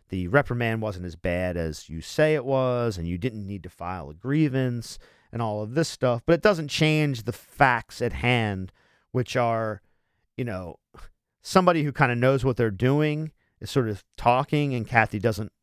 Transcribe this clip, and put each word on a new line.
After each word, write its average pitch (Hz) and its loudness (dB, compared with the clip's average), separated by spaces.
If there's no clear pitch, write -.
the 92 -4
reprimand 117 0
wasn't 90 -4
as 82 -10
bad 90 -2
as 80 -6
you 80 -8
say 156 0
it 135 -2
was, 123 0
and 85 -6
you 87 -4
didn't 107 -6
need 98 -8
to 85 -18
file 87 -10
a 78 -16
grievance," 131 0
and 117 -6
all 107 -4
of 110 -8
this 160 2
stuff. 120 0
But 165 4
it 156 2
doesn't 160 2
change 147 2
the 110 -4
facts - 0
at 120 0
hand, 107 0
which 123 -4
are, 113 -2
you 127 -4
know, 92 -8
somebody 175 4
who 147 0
kinda 123 4
knows 127 4
what 127 0
they're 113 2
doing 151 0
is - -10
sort 123 2
of 104 -6
talking, 139 0
and 113 -6
Kathy 110 0
doesn't, 104 -2